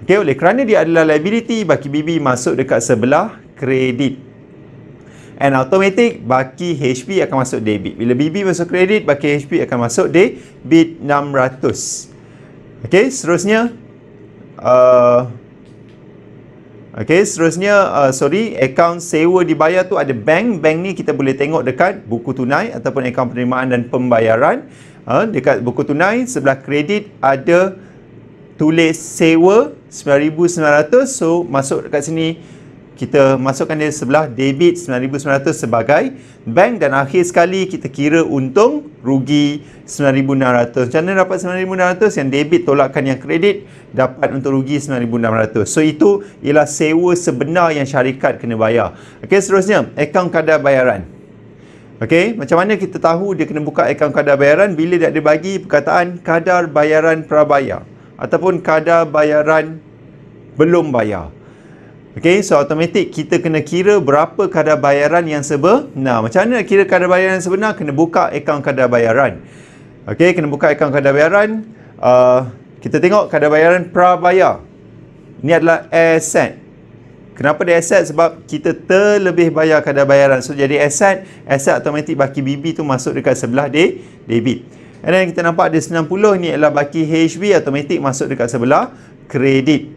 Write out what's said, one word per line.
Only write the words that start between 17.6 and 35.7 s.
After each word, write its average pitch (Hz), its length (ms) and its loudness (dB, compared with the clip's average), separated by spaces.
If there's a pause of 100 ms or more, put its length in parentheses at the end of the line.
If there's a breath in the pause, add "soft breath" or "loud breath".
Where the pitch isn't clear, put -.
uh, 143 160 2
sorry, 175 480 -2
akaun 170 400 0
sewa 170 480 0
dibayar 160 400 0
tu 190 80 -4
ada 139 160 -2
bank. 160 480 0
Bank 156 240 0
ni 196 160 -6
kita 147 160 -4
boleh 135 160 -2
tengok 143 320 -2
dekat 127 400 -2
buku 117 320 -6
tunai 139 400 -4
ataupun 127 320 -4
akaun 120 240 -4
penerimaan 127 400 -4
dan 120 160 -2
pembayaran. 123 800 0 (400 loud breath)
Uh, 135 240 0
dekat 131 320 0
buku 123 240 -4
tunai, 208 400 -2
sebelah 135 320 -2
kredit 151 480 -4 (160)
ada 170 560 2 (760 loud breath)
tulis 160 480 2
sewa 180 720 2 (160)
sembilan 143 300 0 (100)
ribu 160 160 0
sembilan 165 280 2 (120)
ratus. 254 320 0
So, 170 240 0
masuk 139 480 -4
dekat 143 160 -4
sini, 160 320 -4 (560 loud breath)
kita 135 480 2
masukkan 135 320 -2
dia 151 160 -2
sebelah 143 400 -2
debit 139 480 0
sembilan 127 240 -6
ribu 131 160 -4
sembilan 139 240 -2
ratus 156 160 -2
sebagai 117 460 0 (420 loud breath)